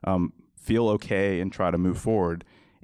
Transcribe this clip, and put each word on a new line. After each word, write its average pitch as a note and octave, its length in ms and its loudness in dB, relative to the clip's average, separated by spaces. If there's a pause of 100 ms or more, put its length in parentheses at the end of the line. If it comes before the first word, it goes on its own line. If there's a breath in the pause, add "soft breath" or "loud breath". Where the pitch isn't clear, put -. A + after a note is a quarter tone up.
um, F2+ 300 0 (240)
feel A2+ 320 0
okay G2 500 0
and F#2 100 -4
try F#2 200 0
to E2+ 80 0
move F2+ 200 0
forward." F2 460 0 (400 soft breath)